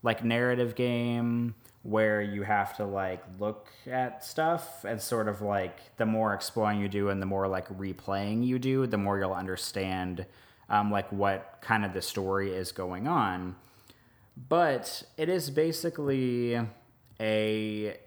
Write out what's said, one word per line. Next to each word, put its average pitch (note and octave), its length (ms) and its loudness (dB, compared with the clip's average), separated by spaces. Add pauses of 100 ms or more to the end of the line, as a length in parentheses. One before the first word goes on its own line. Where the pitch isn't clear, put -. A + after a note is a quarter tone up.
like, A#2 220 2
narrative A#2+ 500 2
game A#2+ 800 0 (280)
where G#2+ 380 2
you G2+ 220 -4
have G2+ 320 2
to, G#2 100 -2
like, F#2+ 380 -4 (160)
look G#2 300 -4 (200)
at B2+ 360 -4
stuff E3 580 -2
and A2 180 -4
sort A2 280 0
of, G2+ 120 -4
like, G2 540 -2
the A2+ 100 0
more A2 280 2
exploring G#2 480 0
you G2+ 80 0
do G2+ 200 2
and G2 120 0
the G2 40 -2
more, F#2+ 220 0
like, F#2 220 -2
replaying G2 760 -2
you B2+ 140 2
do, C3 280 2
the G#2+ 100 0
more G2+ 200 2
you'll F#2+ 160 0
understand, F#2 920 -4 (440)
um, G#2 220 4
like, G2 200 0
what G2 500 0
kind G#2+ 240 2
of F#2 80 -4
the F#2 80 -2
story G2 520 -2
is F#2 200 -6
going F#2 340 -4
on. F#2 480 0 (960)
But D#3+ 540 2 (120)
it D#3 140 0
is E3 200 0
basically C3+ 1080 2 (640)
a G#2+ 840 0